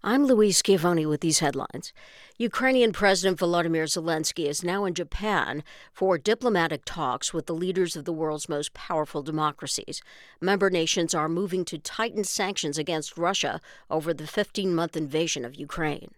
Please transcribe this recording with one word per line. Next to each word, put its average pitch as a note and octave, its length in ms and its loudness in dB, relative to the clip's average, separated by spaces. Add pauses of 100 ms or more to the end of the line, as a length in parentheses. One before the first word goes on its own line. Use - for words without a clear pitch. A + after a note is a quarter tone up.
I'm C4+ 220 4
Louise G#3+ 320 6
Schiavone E3+ 480 4
with D3+ 160 0
these D#3+ 200 2
headlines. - 520 -4 (460)
Ukrainian B3 520 4
President F#3+ 460 2
Volodymyr E3+ 460 2
Zelensky D#3+ 640 -2
is D3+ 160 -4
now F#3+ 200 -2
in F3 120 -2
Japan E3+ 680 -2 (300)
for F#3+ 240 2
diplomatic F#3+ 680 0
talks C3+ 500 -4
with D#3 100 -2
the E3+ 80 -4
leaders F3+ 420 -2
of D3 100 -10
the F3 60 -4
world's D#3 380 -4
most D3 240 -4
powerful D3+ 480 -4
democracies. D3+ 800 -4 (400)
Member F#3+ 300 4
nations E3 420 0
are D#3 160 0
moving F3+ 360 -2
to E3 120 -8
tighten G#3+ 460 -4
sanctions F3+ 560 -2
against D#3 360 -4
Russia E3+ 460 -2 (300)
over D#3+ 200 -2
the D3+ 140 -4
fifteen-month F3+ 720 -2
invasion D3+ 480 -2
of B2+ 80 -12
Ukraine. D3+ 640 -6